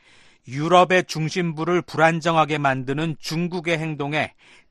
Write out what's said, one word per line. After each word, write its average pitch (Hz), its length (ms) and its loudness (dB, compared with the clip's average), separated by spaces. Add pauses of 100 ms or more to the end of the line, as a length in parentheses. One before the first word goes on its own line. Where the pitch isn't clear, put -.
(480)
유럽의 175 560 4
중심부를 160 800 -2
불안정하게 160 720 2
만드는 139 640 -2
중국의 170 580 -4
행동에 147 560 -4 (380)